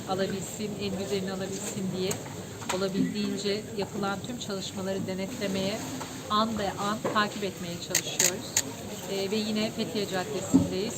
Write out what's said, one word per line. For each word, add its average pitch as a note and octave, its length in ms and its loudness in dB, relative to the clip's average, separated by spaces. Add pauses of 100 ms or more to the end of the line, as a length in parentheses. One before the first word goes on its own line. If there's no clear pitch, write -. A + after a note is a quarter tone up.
alabilsin, F#3+ 640 0 (120)
en F#3+ 160 0
güzelini G3 340 0
alabilsin F#3+ 520 -4 (120)
diye F#3 140 2 (680)
olabildiğince G3+ 840 2 (160)
yapılan G3 500 0
tüm B3 120 -4
çalışmaları F#3+ 680 -2
denetlemeye, F#3+ 680 0 (540)
an A3 280 4
be G3 200 2
an G3+ 200 2 (160)
takip G#3 300 2
etmeye F#3 300 -4 (140)
çalışıyoruz. F#3 580 2 (680)
Ee, G3 180 2
ve G#3+ 60 2
yine G#3+ 340 2
Fethiye G#3+ 380 0
Caddesi'ndeyiz. F#3 880 4